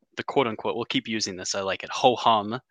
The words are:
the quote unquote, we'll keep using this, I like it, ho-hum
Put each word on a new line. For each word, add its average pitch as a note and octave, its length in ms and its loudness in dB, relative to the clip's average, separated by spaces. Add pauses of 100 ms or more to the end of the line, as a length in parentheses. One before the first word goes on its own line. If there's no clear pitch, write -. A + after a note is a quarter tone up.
(160)
the - 80 -6
quote C3+ 220 2
unquote, A2 300 -2
we'll A#2 100 -4
keep C3 200 -2
using G#2+ 300 -4
this, F#2 180 -6
I G2 60 -2
like F#2+ 240 -4
it, F#2+ 60 -12
ho-hum A2+ 680 2 (120)